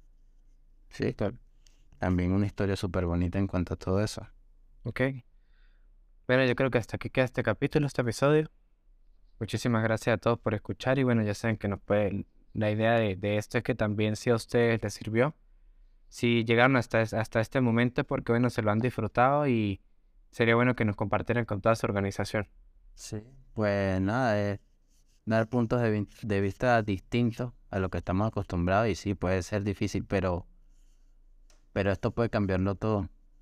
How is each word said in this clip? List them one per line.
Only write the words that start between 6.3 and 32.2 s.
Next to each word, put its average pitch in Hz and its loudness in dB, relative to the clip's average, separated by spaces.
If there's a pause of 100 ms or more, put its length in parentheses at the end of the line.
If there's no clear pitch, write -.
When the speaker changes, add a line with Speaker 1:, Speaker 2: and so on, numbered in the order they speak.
Speaker 2:
yo 123 2
creo 131 0
que 123 2
hasta - -4
aquí - -8
queda 131 2
este 120 -4
capítulo, 143 0
este - -2
episodio. 143 2 (920)
Muchísimas 113 -2
gracias 110 0
a - 2
todos 117 0
por 113 -4
escuchar 131 -2
y 135 2
bueno, 117 2
ya 104 -2
saben 110 -2
que - -4
nos 101 -2
pueden, 101 -2 (260)
la 107 0
idea 110 2
de, 110 2
de 104 -2
esto 104 -4
es 113 0
que 127 -2
también 107 0
si - -2
a 117 4
ustedes 117 0
les 104 -6
sirvió, 117 0 (720)
si 117 0
llegaron 123 4
hasta 117 2
es-, 110 -4
hasta 110 -2
este 120 -2
momento 120 2
es 131 -8
porque, 135 -2
bueno, 120 2
se 113 -2
lo 107 2
han 107 0
disfrutado 127 2
y 107 0 (500)
sería 117 2
bueno 123 4
que 117 0
nos 104 0
compartieran 110 -2
con 101 -4
toda 113 4
su 113 -2
organización. 101 -2 (480)
Speaker 1:
Sí. - -12 (320)
Pues 101 0
nada, 107 0
es 101 -2 (640)
dar 110 2
puntos 120 0
de 113 2
vi-, 104 -2 (140)
de 101 0
vista 117 2
distintos 113 -2 (160)
a 101 -4
lo 92 0
que - -4
estamos 92 -2
acostumbrados 95 0
y 98 0
sí, 101 -4
puede 92 0
ser 101 -4
difícil, 101 -2
pero, 90 -2 (1300)
pero 101 2
esto 98 -2
puede 117 -2